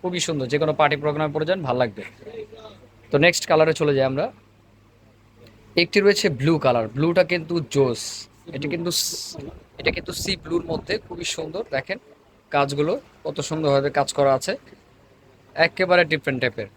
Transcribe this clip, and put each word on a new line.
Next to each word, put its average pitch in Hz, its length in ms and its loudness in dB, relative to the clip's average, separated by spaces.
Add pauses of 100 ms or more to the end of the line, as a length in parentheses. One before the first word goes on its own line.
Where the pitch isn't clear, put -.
খুবই 180 260 -4
সুন্দর, 143 260 -2
যে 147 100 2
কোনো 151 180 0
পার্টি 151 220 4
প্রোগ্রামে 151 320 0
পরে 156 140 -2
যান, 190 200 0
ভালো 123 140 0
লাগবে। 104 200 -4 (1080)
তো 147 140 2
নেক্সট 175 260 4
কালারে 156 300 6
চলে 147 160 2
যাই 131 140 2
আমরা। 143 160 -2 (1600)
একটি 175 220 2
রয়েছে 202 220 4 (140)
ব্লু 156 140 4 (100)
কালার, 120 220 4 (100)
ব্লুটা 170 360 4
কিন্তু 170 220 -4 (200)
জোস, 131 280 2 (520)
এটা 147 200 -6
কিন্তু 170 160 -4 (100)
স-, - 340 -6 (460)
এটা 160 160 -2
কিন্তু 175 240 -10
সি 196 120 -4 (120)
ব্লুর 165 260 -2
মধ্যে 160 240 -4 (120)
খুবই 175 200 -10 (100)
সুন্দর, 160 260 -8 (120)
দেখেন 185 240 -4 (540)
কাজগুলো 143 400 2 (320)
কত 151 120 -8 (120)
সুন্দরভাবে 143 500 2
কাজ 139 100 2 (100)
করা 139 200 4
আছে, 190 140 -6 (1040)
একেবারে 175 460 4 (100)
ডিফারেন্ট 139 300 -2
টাইপের। 117 340 -4